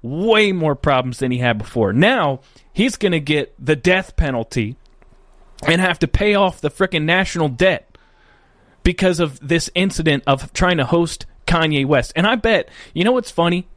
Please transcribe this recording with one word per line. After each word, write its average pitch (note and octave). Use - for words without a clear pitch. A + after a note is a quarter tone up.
way G3+
more D#3+
problems B2+
than C3
he B2
had A#2+
before. G#2+
Now D#3+
he's A3+
gonna F3+
get C#3+
the D3+
death F#3
penalty B2
and E3+
have F3+
to -
pay G#3
off G3
the D3+
frickin' F3
national E3+
debt D#3
because F3+
of D3+
this D#3+
incident D#3+
of C#3
trying F3+
to C#3
host E3+
Kanye D#3
West. C3+
And F3
I A#3
bet, A3
you E3+
know A3+
what's B3+
funny? F3